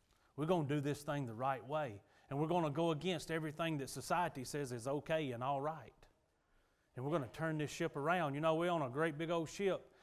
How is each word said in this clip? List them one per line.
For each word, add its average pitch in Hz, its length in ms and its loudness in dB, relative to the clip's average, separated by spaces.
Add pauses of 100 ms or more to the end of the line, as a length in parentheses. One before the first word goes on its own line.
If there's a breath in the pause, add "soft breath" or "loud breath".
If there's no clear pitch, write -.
(360)
We're 147 120 0
gonna 165 200 4
do 147 140 2
this 139 200 0
thing 143 240 -2
the 117 80 -6
right 127 320 -2
way. 135 360 -4 (280 soft breath)
And 139 80 -2
we're 156 100 2
gonna 165 220 4
go 165 220 2
against 160 400 -2
everything 156 460 -2
that 131 120 -4
society 160 540 0
says 135 300 -4
is 117 120 -6
okay 147 460 0
and 117 100 -6
all 135 200 0
right. 151 320 -6 (1000)
And 123 100 -4
we're 147 60 0
gonna 143 200 0
turn 156 260 0
this 151 140 0
ship 165 240 -2
around. 151 400 2
You 147 60 -2
know, 160 140 6
we're 170 140 2
on 170 120 2
a 131 80 0
great 147 280 0
big 160 140 -2
old 170 160 2
ship, 185 420 0 (140)